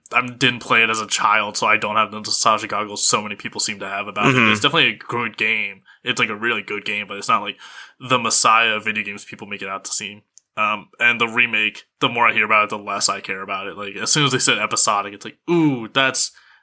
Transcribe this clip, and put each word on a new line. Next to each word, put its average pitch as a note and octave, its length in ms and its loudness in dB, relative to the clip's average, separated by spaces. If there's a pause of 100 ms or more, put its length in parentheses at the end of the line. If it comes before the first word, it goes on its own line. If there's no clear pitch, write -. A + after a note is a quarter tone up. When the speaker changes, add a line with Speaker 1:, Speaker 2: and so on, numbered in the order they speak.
(120)
Speaker 1:
I B2 140 0
didn't B2 340 -2
play A#2 220 2
it A2+ 80 2
as A2+ 100 -2
a G#2+ 60 -4
child, G#2 500 0
so A#2 100 0
I G#2+ 120 4
don't G#2 180 -4
have G#2+ 140 2
the G#2+ 80 -10
nostalgia G#2+ 480 0
goggles G#2 400 -4
so A2 160 2
many G#2 140 -10
people G#2 240 -8
seem G#2 180 -4
to G2 100 -10
have G2+ 180 -6
about G#2 200 -2
it. C3+ 80 4
Speaker 2:
Mm-hmm. A2 180 4
Speaker 1:
It's G#2 80 0
definitely C#3 300 2
a G#2 80 -6
good A#2+ 400 -6
game. G#2+ 420 -2 (220)
It's, B2 180 -4
like, A#2 80 2
a G#2+ 80 -6
really A2 260 -2
good G#2 220 -8
game, G#2 220 -4
but G2+ 100 -10
it's G2 120 -6
not, A2+ 140 4
like, G2+ 140 -8 (420)
the B2+ 200 0
messiah A2+ 560 4
of G#2+ 100 -4
video G#2+ 180 -2
games G2+ 220 -12
people - 220 -16
make G2+ 160 -10
it G2 60 -8
out F#2+ 180 -10
to - 60 -6
seem. G#2 300 -6 (360)
Um, G#2+ 300 -2 (120)
and A#2+ 180 2
the A#2 100 2
remake, A2+ 560 0 (160)
the C#3 100 2
more A#2 180 4
I A2 60 4
hear A2 100 4
about G#2+ 200 4
it, G#2 60 -2
the G#2+ 80 -4
less G2+ 300 -2
I G2 120 -2
care F#2+ 200 -8
about G2 260 -6
it. F2+ 120 -10
Like, G2+ 180 -10
as A2 160 -2
soon D3+ 140 4
as B2+ 60 2
they B2+ 60 2
said A#2+ 200 2
episodic, G2+ 560 0
it's G2 100 -16
like, - 140 -16 (120)
"Ooh, C#3+ 380 2
that's, C3+ 420 2 (320)